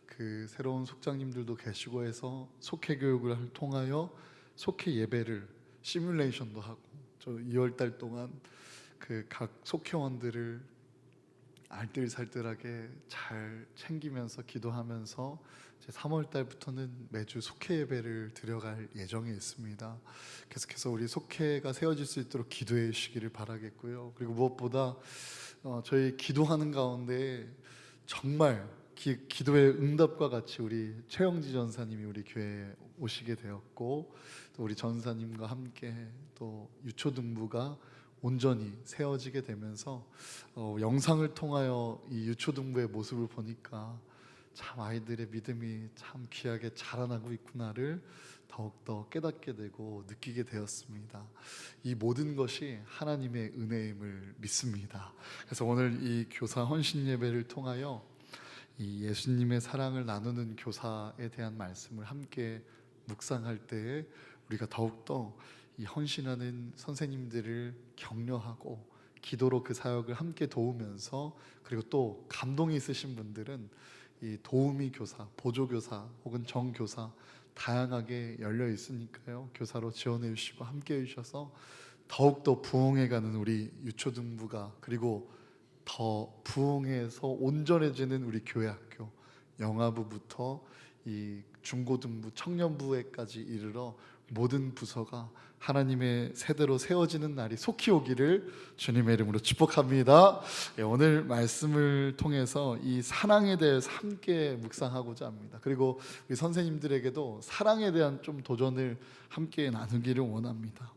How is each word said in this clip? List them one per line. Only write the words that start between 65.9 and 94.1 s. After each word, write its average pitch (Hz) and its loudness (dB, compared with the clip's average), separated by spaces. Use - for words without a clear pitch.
선생님들을 120 -4
격려하고 117 -6
기도로 127 4
그 123 -4
사역을 120 -2
함께 156 -2
도우면서, 120 -4
그리고 113 -4
또 120 0
감동이 147 0
있으신 135 -4
분들은 110 -10
이 110 -6
도우미 139 2
교사, 104 -10
보조 123 0
교사 113 -4
혹은 117 -6
정교사 120 -4
다양하게 120 -2
열려 113 0
있으니까요. 120 -8
교사로 113 -6
지원해 117 -2
주시고 - -8
함께 143 -6
해 135 0
주셔서 131 -10
더욱더 139 6
부흥해 131 4
가는 110 0
우리 107 0
유초등부가, 110 -6
그리고 117 0
더 110 -2
부흥해서 135 0
온전해지는 135 4
우리 113 -2
교회학교, 110 -4
영아부부터 113 -2
이 104 -6
중고등부, 123 -2
청년부에까지 135 -2
이르러 110 -6